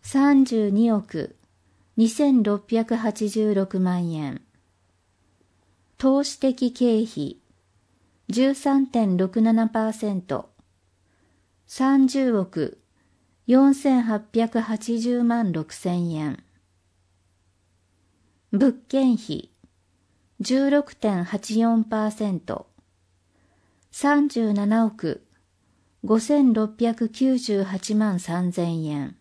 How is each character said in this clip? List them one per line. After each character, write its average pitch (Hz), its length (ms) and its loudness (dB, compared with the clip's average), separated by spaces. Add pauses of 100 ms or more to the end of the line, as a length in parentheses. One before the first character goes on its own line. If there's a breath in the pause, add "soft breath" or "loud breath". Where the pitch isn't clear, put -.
三 277 440 4
十 220 260 0
二 226 220 2
億 202 420 -6 (600)
二 226 120 4
千 262 340 2
六 208 160 0
百 226 380 -2
八 220 320 -4
十 214 260 0
六 190 260 -2
万 180 320 0
円。 151 300 -8 (1600)
投 269 240 2
資 - 160 -6
的 254 320 -2
経 233 360 0
費、 147 320 -10 (920)
十 254 260 0
三 277 320 0
点 214 300 0
六 185 240 -2
七 226 280 2
パ 220 200 -2
ー 220 60 -6
セ 214 180 -6
ン 185 100 -6
ト。 - 280 -8 (1160)
三 269 440 2
十 262 240 0
億 185 440 -4 (680)
四 269 280 6
千 269 300 0
八 220 160 -2
百 226 400 -2
八 220 400 -4
十 240 240 -2
万 233 300 0
六 156 180 -4
千 175 400 -4
円。 156 320 -6 (2000)
物 240 220 2 (160)
件 262 260 2
費、 - 340 -10 (920)
十 269 280 0
六 285 300 0
点 190 240 -2
八 214 320 -6
四 226 300 2
パ 214 220 -4
ー 214 40 -2
セ 208 200 -6
ン 170 100 -4
ト。 - 260 -10 (1200)
三 294 380 2
十 226 240 -2
七 208 340 2
億 196 360 -6 (800)
五 220 180 2
千 269 320 4
六 214 160 0
百 226 400 -4
九 262 300 0
十 208 260 -2
八 190 320 -6
万 214 240 0
三 175 320 -4
千 170 320 -4
円。 143 380 -6